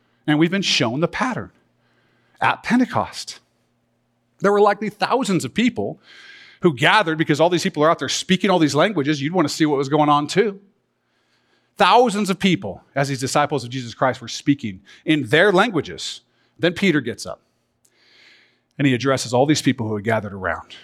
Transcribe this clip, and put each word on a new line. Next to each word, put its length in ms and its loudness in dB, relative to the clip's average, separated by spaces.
and 120 2
we've 120 4
been 120 -2
shown 380 -2
the 80 0
pattern 440 -6
at 220 -2
Pentecost. 760 -2
There 120 2
were 80 2
likely 300 2
thousands 540 -2
of 100 -10
people 460 -2
who 140 2
gathered 440 2
because 220 0
all 100 6
these 120 0
people 200 -2
are 80 6
out 100 -2
there 80 -6
speaking 420 0
all 80 2
these 160 2
languages. 480 0
You'd 100 -4
want 160 0
to 60 -6
see 100 0
what 140 0
was 100 -2
going 200 2
on 180 2
too. 340 -2
Thousands 540 4
of 80 -2
people, 440 -2
as 140 -2
these 120 -6
disciples 420 -2
of 80 -12
Jesus 240 -10
Christ 260 -2
were 80 -14
speaking 540 -4
in 220 0
their 260 4
languages. 720 -2
Then 160 -2
Peter 260 0
gets 240 -10
up 160 -14
and 100 0
he 80 4
addresses 380 -2
all 140 4
these 160 0
people 240 0
who 80 -4
had 100 -6
gathered 280 -4
around. 520 -6